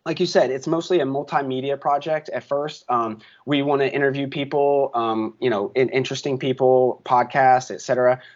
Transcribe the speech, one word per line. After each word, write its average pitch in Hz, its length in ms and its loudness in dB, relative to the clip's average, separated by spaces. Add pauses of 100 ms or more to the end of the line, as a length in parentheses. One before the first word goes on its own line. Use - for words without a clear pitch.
like 160 140 -4
you 180 80 0
said, 160 240 2
it's 131 160 -4
mostly 165 340 0
a 139 40 2
multimedia 139 760 -4
project 151 500 -2
at 123 120 -6
first. 147 460 -6
Um, 113 320 -2 (260)
we 143 160 0
wanna 139 240 2
interview 139 400 0
people, 139 680 0
um, 113 440 -2
you 127 100 0
know, 101 260 -2
in-, 127 160 2
interesting 131 480 -4
people, 127 680 2
podcasts, 127 640 2
et 98 100 -10
cetera, 127 400 0 (160)